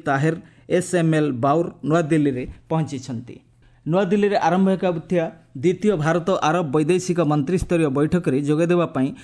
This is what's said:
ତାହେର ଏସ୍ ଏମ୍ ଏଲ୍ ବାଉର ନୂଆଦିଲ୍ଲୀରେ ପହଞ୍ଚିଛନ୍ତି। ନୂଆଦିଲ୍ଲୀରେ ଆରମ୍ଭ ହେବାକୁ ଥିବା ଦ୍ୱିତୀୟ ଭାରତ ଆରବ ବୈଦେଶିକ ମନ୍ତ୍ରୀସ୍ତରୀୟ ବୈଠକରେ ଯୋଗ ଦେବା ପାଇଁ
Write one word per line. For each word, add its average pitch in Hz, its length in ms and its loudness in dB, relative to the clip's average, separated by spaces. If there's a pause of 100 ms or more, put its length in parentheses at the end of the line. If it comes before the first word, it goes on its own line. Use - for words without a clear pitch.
ତାହେର 151 320 0 (340)
ଏସ୍ 180 260 0
ଏମ୍ 165 200 2
ଏଲ୍ 151 180 0
ବାଉର 139 340 0 (160)
ନୂଆଦିଲ୍ଲୀରେ 143 600 0 (240)
ପହଞ୍ଚିଛନ୍ତି। 143 680 -6 (500)
ନୂଆଦିଲ୍ଲୀରେ 196 520 2
ଆରମ୍ଭ 185 320 2
ହେବାକୁ 180 380 0
ଥିବା 170 180 0 (320)
ଦ୍ୱିତୀୟ 180 380 0
ଭାରତ 160 340 0 (120)
ଆରବ 165 300 0
ବୈଦେଶିକ 170 500 0
ମନ୍ତ୍ରୀସ୍ତରୀୟ 156 680 0
ବୈଠକରେ 147 520 0
ଯୋଗ 151 240 0
ଦେବା 170 280 2
ପାଇଁ 135 160 0 (140)